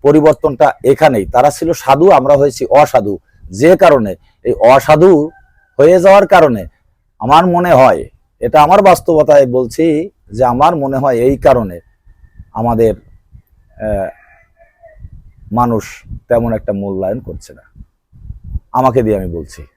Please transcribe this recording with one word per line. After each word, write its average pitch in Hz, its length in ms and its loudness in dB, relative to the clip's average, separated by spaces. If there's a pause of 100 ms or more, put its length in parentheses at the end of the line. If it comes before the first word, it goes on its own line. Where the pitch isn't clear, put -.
পরিবর্তনটা 147 600 0 (240)
এখানেই। 131 420 0
তারা 139 240 2
ছিল 165 120 -6 (140)
সাধু, 156 220 0 (140)
আমরা 139 220 0
হয়েছি 139 220 -4 (180)
অসাধু। 107 320 -2 (360)
যে 143 280 2
কারণে, 120 380 2 (280)
এই 120 100 -4
অসাধু 151 760 2 (480)
হয়ে 170 220 4
যাওয়ার 196 280 4
কারণে 139 380 2 (540)
আমার 151 260 2
মনে 175 280 0
হয়, 117 320 2 (340)
এটা 147 240 2
আমার 185 180 2
বাস্তবতায় 151 640 2
বলছি, 147 640 -4 (220)
যে 120 140 -2
আমার 139 300 0
মনে 135 220 -6
হয় 131 200 -2
এই 127 200 0
কারণে 113 420 -2 (760)
আমাদের, 113 420 -2 (840)
আহ, 101 280 -6 (1400)
মানুষ 117 520 -6 (240)
তেমন 117 260 -4
একটা 107 200 -8
মূল্যায়ন 98 460 -8
করছে - 340 -20
না। - 80 -20 (1080)
আমাকে 127 320 -2
দিয়ে 107 120 -2
আমি 92 160 -8
বলছি 78 300 -14 (140)